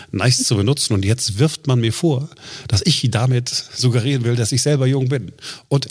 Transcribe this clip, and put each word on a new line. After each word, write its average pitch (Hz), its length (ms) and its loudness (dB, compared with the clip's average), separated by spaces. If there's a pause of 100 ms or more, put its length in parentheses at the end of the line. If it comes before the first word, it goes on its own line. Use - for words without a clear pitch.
(120)
nice 120 320 0
zu - 100 0
benutzen. 110 400 0
Und 95 100 0
jetzt 107 360 -2
wirft 156 260 0
man 131 140 2
mir 113 120 0
vor, 147 360 -2 (400)
dass 101 180 2
ich 131 240 2
damit 123 380 2
suggerieren 123 760 0
will, 120 140 0
dass 117 160 0
ich 127 100 0
selber 143 240 2
jung 131 220 2
bin. 120 240 -4 (340)
Und 139 240 0